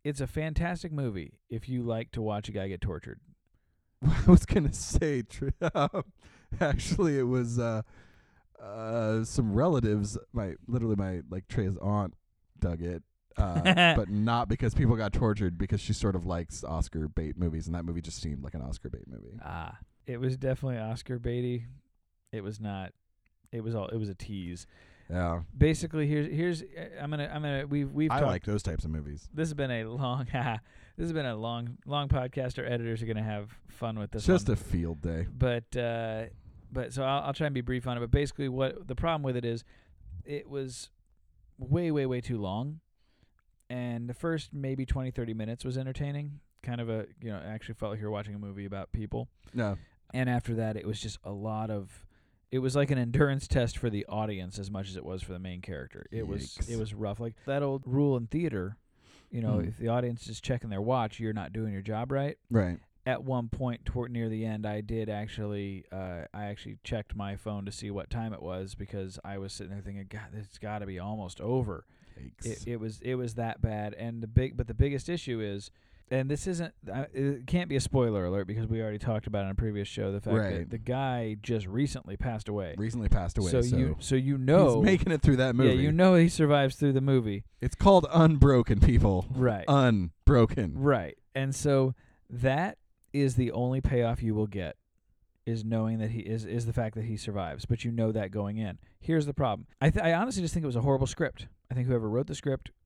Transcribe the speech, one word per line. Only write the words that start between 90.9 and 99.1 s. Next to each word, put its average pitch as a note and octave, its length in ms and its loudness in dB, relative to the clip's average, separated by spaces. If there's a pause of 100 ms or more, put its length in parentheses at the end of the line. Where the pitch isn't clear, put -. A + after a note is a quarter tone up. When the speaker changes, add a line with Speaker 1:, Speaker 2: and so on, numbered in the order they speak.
Speaker 1:
And C3+ 200 0
so C3+ 380 4 (360)
that C3 480 0 (360)
is C3+ 220 4
the B2 160 2
only B2 300 0
payoff A#2 420 2
you A2 120 2
will G#2+ 120 2
get, F#2+ 280 -4 (720)
is A2+ 180 -2
knowing A2 360 0
that A2 120 -2
he A#2 100 -4
is, A2 240 -4
is A2+ 200 -2
the A2+ 80 -2
fact A2+ 220 0
that A2 100 -4
he A2 120 -4
survives. F#2 480 -6
But - 180 2
you A#2+ 80 -2
know A2+ 200 2
that G#2 200 -2
going G#2 260 -4
in. G#2+ 200 -4 (220)
Here's D#3+ 260 2